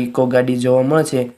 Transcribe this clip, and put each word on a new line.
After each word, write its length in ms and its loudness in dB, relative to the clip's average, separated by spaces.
ઇકો 220 0
ગાડી 320 0
જોવા 320 2
મળશે. 340 0